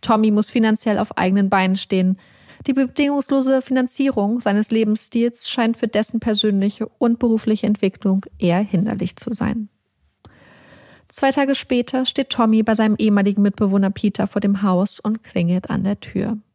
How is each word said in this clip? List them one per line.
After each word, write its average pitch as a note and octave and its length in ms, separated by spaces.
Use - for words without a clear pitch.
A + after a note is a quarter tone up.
Tommy A3 280
muss G#3 200
finanziell A3 480
auf - 180
eigenen F#3+ 320
Beinen F#3+ 280
stehen. F#3 420
Die C4+ 80
bedingungslose C4+ 880
Finanzierung B3+ 760
seines G#3 300
Lebensstils A3+ 800
scheint A3+ 300
für A3+ 100
dessen A3 320
persönliche G#3 680
und A#3+ 200
berufliche A3 480
Entwicklung G3 600
eher F3 200
hinderlich G3 580
zu - 160
sein. A3 380
Zwei - 240
Tage C#4 240
später B3+ 500
steht - 240
Tommy A3 340
bei A3 120
seinem G#3+ 240
ehemaligen G3+ 420
Mitbewohner G3 500
Peter G3 360
vor - 160
dem G3+ 180
Haus F#3+ 400
und A3 240
klingelt F3+ 460
an - 120
der G3+ 180
Tür. G#3+ 360